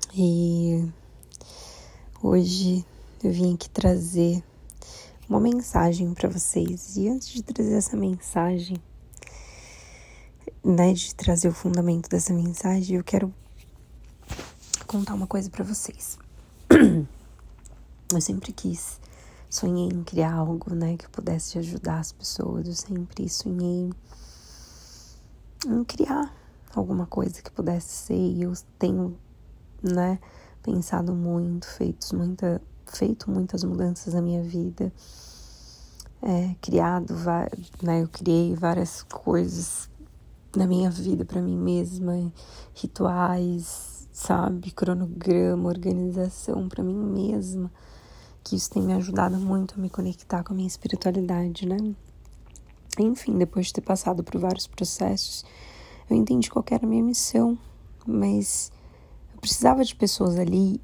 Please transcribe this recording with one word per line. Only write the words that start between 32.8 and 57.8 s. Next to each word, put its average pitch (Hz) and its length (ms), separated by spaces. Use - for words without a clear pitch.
feito - 460
muitas 185 320
mudanças 180 500
na 175 80
minha 175 220
vida. 175 500
É, 180 380
criado 170 560
va-, 170 320
né, 165 200
eu 165 60
criei 170 460
várias 170 500
coisas - 840
na 190 120
minha 180 240
vida 180 340
pra 180 160
mim 180 160
mesma, 175 760
rituais, 180 1400
sabe, 180 580
cronograma, 180 1000
organização 180 1000
pra 185 160
mim 185 100
mesma, 196 800
que - 100
isso 185 140
tem 196 140
me 185 100
ajudado 185 460
muito 190 380
a 196 40
me 190 80
conectar 185 560
com - 80
a 190 40
minha 185 120
espiritualidade, 180 1000
né? 190 120
Enfim, 220 400
depois 180 300
de - 40
ter - 80
passado 180 420
por - 160
vários 185 280
processos, - 760
eu 226 40
entendi 226 360
qual 233 120
que - 120
era 233 100
a 220 40
minha 226 140
missão, 233 560